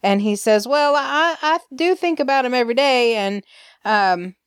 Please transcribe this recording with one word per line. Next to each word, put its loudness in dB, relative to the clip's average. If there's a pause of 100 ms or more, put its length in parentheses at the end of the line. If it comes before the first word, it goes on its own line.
And 2
he -2
says, 2
Well, 2
I, 0
I 0 (160)
do 0
think -4
about 0
em -2
every 0
day. 2
And, -4 (400)
um 0 (120)